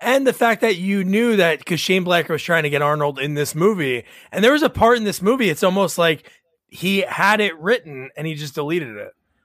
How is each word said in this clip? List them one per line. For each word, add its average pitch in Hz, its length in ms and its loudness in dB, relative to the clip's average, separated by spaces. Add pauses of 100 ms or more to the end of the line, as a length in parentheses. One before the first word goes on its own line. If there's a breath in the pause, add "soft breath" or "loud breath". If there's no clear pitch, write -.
And 262 240 0
the 247 80 2
fact 233 260 0
that 220 160 2
you 190 260 -2
knew 214 340 2
that 165 280 2
'cause 160 160 -2
Shane 185 240 0
Black 170 240 0
was 156 140 -2
trying 165 220 2
to 147 60 -2
get 143 120 0
Arnold 147 360 0
in 143 140 -4
this 147 220 -4
movie. 156 500 0 (260 soft breath)
And 202 140 -2
there 262 80 6
was 302 100 2
a 262 60 2
part 233 300 2
in 214 60 -4
this 185 180 -4
movie, 233 260 2
it's 151 140 -2
almost 190 340 0
like 165 340 0 (380 soft breath)
he 196 320 -2
had 196 400 0
it 175 180 -2
written 151 560 -4
and 151 120 -8
he 160 80 -6
just 147 200 -12
deleted 147 440 -6
it. - 140 -14 (320)